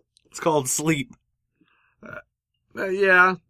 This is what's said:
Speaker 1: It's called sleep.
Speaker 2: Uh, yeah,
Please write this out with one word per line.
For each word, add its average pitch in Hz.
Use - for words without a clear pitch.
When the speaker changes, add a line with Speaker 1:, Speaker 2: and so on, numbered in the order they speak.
Speaker 1:
It's -
called 151
sleep. 151
Speaker 2:
Uh, -
yeah, 185